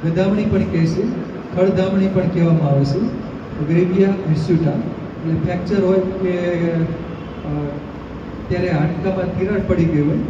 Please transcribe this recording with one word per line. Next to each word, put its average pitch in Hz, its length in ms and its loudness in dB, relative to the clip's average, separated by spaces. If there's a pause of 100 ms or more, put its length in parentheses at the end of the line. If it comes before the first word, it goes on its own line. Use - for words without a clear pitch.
ગદામણી 190 400 2
પણ 190 140 2
કહે 165 280 2
છે, 196 440 -2 (260)
ખડદામણી 190 520 2
પણ 185 120 2
કહેવામાં 165 500 2
આવે 139 140 4
છે. 170 140 0 (600)
તો 151 100 -2
ગ્રેવિયા 185 400 4
hirsuta 160 640 2 (500)
એટલે 160 140 0
ફ્રેક્ચર 180 500 0
હોય 190 140 4
કે, 180 560 -2 (140)
અ, 165 160 0 (1600)
ત્યારે 180 220 0
હાડકામાં 170 680 0
તિરાડ 196 300 0
પડી 165 160 2
ગઈ 156 180 2
હોય 147 140 2 (140)